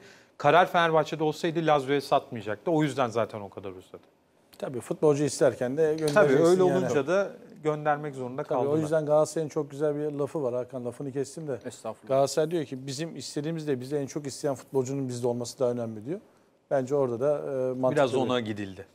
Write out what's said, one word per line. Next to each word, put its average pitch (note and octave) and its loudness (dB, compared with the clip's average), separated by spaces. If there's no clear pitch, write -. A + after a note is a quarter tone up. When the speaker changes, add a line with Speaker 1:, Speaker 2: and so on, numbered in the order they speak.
Speaker 1:
Karar E3 6
Fenerbahçe'de D#3+ 2
olsaydı D#3 -2
Lazio'ya C#3+ 2
satmayacaktı. A#2+ -2
O D#3 4
yüzden C3 0
zaten A2 -2
o G2+ -10
kadar G2 -12
uzadı. F#2 -18
Speaker 2:
Tabii B2+ -6
futbolcu D3+ 2
isterken C3 2
de D#3 2
Speaker 1:
Tabii D#3 -2
Speaker 2:
göndereceksin D3 6
Speaker 1:
öyle F#3 6
Speaker 2:
yani. F3+ 4
Speaker 1:
olunca C#3 0
da F#3 0
göndermek D3+ -2
zorunda C3 -6
Speaker 2:
Tabii, B2 -2
o C3+ 2
Speaker 1:
kaldılar. C#3+ 2
Speaker 2:
yüzden D3+ 0
Galatasaray'ın D3+ 2
çok C#3+ -4
güzel D3 0
bir D3+ -4
lafı C#3+ -4
var. A#2+ -2
Hakan, B2 -6
lafını B2+ -8
kestim C#3+ -6
de. B2 -4
Speaker 3:
Estağfurullah. - -12
Speaker 2:
Galatasaray C#3 2
diyor E3 -2
ki, C3 -10
"Bizim D3+ -8
istediğimiz D3+ -6
de C3 0
bize C#3 -4
en C#3 -4
çok C#3+ -8
isteyen C#3 -4
futbolcunun C3+ -4
bizde B2 -4
olması A#2+ -4
daha B2 2
önemli." A2+ -6
diyor. F3+ -8
Bence C3+ -2
orada B2 0
da, C#3+ 0
e, C3 -4
mantıklı C3 2
Speaker 1:
Biraz C#3 2
Speaker 2:
bir C3 4
Speaker 1:
ona B2 0
gidildi. G2+ -8